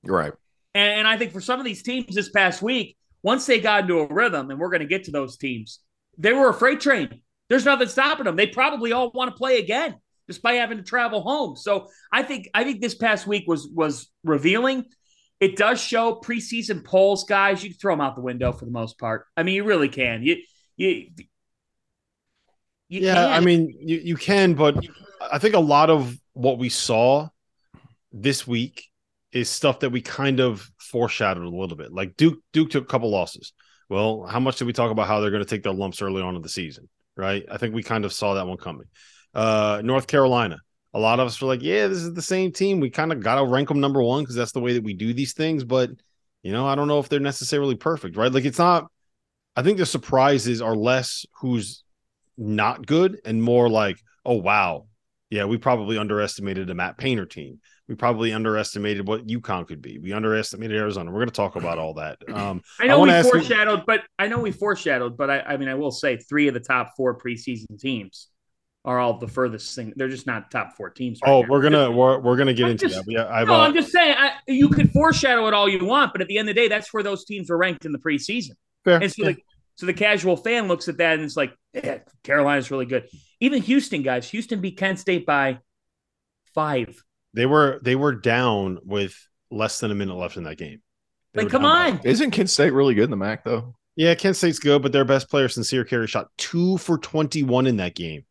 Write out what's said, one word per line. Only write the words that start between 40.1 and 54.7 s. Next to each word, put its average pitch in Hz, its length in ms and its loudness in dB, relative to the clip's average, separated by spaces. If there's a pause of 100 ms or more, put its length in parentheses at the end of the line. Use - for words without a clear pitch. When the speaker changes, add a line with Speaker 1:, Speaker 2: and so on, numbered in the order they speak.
Speaker 3:
a - 40 -4
lot 113 220 2
of 131 60 2
us 113 140 -8
were 135 80 -2
like, 127 140 -2
"Yeah, 196 240 0
this 190 120 -2
is 170 160 -8
the 170 80 -10
same 185 280 -2
team. 190 300 0
We 135 80 0
kinda 156 280 -2
gotta 127 280 2
rank 135 260 0
'em 143 100 0
number 139 220 2
one 131 220 2
'cause 123 100 -10
that's 120 180 -4
the 131 80 -4
way 123 120 -2
that 120 100 0
we 104 120 -6
do 110 180 -4
these 127 220 -6
things." 156 300 -2
But, 123 260 0 (520)
you 170 100 -8
know, 123 140 -2
I 139 80 0
don't 143 140 -2
know 147 100 2
if 135 120 -4
they're 143 100 0
necessarily 139 560 -2
perfect, 110 400 -6
right? 107 160 2
Like, 131 140 2
it's 131 120 -4
not, 170 320 4 (640)
I 131 80 -2
think 196 140 2
the 180 100 0
surprises 131 760 2
are 113 120 0
less 123 520 0 (140)
who's 120 420 -4 (560)
not 107 480 -2
good 185 400 2
and 113 160 0
more 120 260 4
like, 107 300 2 (260)
"Oh, 123 120 0
wow. 95 500 0 (440)